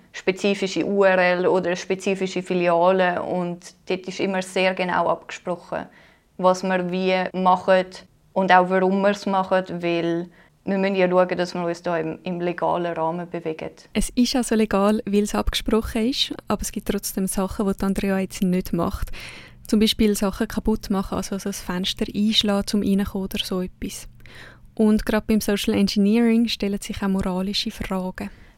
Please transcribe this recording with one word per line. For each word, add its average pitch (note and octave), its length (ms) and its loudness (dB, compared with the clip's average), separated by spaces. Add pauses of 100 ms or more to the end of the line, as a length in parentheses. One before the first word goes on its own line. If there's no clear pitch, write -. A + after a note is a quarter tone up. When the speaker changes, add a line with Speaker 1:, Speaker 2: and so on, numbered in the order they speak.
(120)
Speaker 1:
spezifische F#3+ 760 -2
U G3 180 2
R F#3 140 4
L F3+ 280 4
oder F3 220 2
eine F3+ 80 0
spezifische F#3 640 -4
Filiale. F3 800 2
Und F3 520 -6 (120)
dort F#3 200 -4
ist F#3 140 -8
immer F#3+ 220 -2
sehr F#3 320 0
genau F3+ 340 0
abgesprochen, - 800 -6 (500)
was F#3 260 4
wir F#3 300 0
wie F#3 440 0
machen F#3 500 4 (460)
und F#3+ 200 4
auch F3+ 180 8
warum F#3+ 320 2
wir G3+ 80 4
es G3+ 160 -4
machen, F#3 380 0 (180)
weil E3+ 460 -2 (360)
wir F#3+ 140 -2
müssen G3 180 0
ja F3+ 120 4
schauen, F3+ 300 2
dass F3+ 160 -2
wir F3+ 100 -4
uns E3+ 160 -4
da F3 160 -2
im, D#3+ 280 -4
im F3 160 -4
legalen E3+ 520 -2
Rahmen E3 380 -4
bewegen. E3 400 -8 (220)
Speaker 2:
Es - 240 -2
ist B3 180 2
also A#3 220 0
legal, G#3+ 500 2
weil G3+ 160 2
es G#3 100 -2
abgesprochen A3 760 0
ist, - 260 -2 (140)
aber G#3 140 -2
es - 100 -8
gibt - 160 -8
trotzdem G3+ 400 -2
Sachen, G3 440 -2
die - 120 -4
Andrea G3 340 0
jetzt F#3+ 240 -4
nicht F#3 300 0
macht. - 400 -2 (560)
Zum A3 100 4
Beispiel G#3+ 380 4
Sachen G#3 320 -2
kaputt - 420 -2
machen, G3 280 -2
also F#3+ 180 -6
das G3 240 -6
Fenster F#3 520 -4
einschlagen, G#3 720 0
um - 0 -
reinzukommen G3 440 0
oder G3+ 180 -8
so F#3 180 -4
etwas. - 460 -10 (640)
Und G#3+ 320 4
gerade G#3+ 220 2
beim A3 120 4
Social G#3 340 0
Engineering A3+ 760 4
stellen G3+ 320 -4
sich - 200 -8
auch G3+ 80 -2
moralische F#3+ 640 -2
Fragen. F#3+ 580 -6 (300)